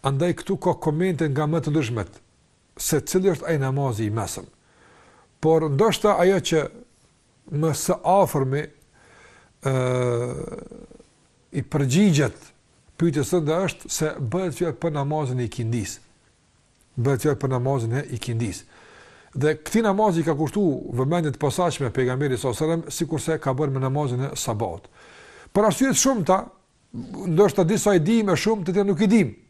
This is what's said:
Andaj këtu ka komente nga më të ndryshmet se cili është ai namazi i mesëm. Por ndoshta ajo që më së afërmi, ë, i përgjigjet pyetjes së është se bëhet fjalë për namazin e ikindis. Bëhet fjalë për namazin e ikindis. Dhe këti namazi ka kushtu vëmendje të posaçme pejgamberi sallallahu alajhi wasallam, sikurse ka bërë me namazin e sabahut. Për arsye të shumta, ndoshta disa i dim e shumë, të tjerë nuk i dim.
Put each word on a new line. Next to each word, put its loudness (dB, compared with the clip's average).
Andaj 0
këtu -4
ka 2
komente 0
nga -2
më -2
të -2
ndryshmet -2
se 0
cili 2
është -6
ai 2
namazi -2
i -2
mesëm. -6
Por 4
ndoshta 2
ajo 4
që 2
më 0
së 0
afërmi, 2
ë, 0
i -4
përgjigjet 2
pyetjes 0
së 2
është -2
se -2
bëhet -4
fjalë -2
për -2
namazin -2
e -2
ikindis. -4
Bëhet 0
fjalë 2
për -2
namazin -2
e -4
ikindis. -4
Dhe 0
këti 0
namazi 2
ka 0
kushtu -2
vëmendje 0
të -10
posaçme 0
pejgamberi 0
sallallahu -2
alajhi 0
wasallam, -4
sikurse -2
ka -2
bërë -2
me -2
namazin -2
e -8
sabahut. -6
Për 4
arsye 2
të 0
shumta, 2
ndoshta 2
disa 2
i 6
dim 4
e 4
shumë, 0
të 0
tjerë 2
nuk 2
i 4
dim. 4